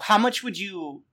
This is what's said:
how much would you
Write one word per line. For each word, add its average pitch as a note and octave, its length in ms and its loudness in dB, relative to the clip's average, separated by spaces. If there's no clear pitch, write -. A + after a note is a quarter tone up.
how G#3 180 4
much A#3+ 240 2
would G#3+ 160 -8
you E3+ 540 -10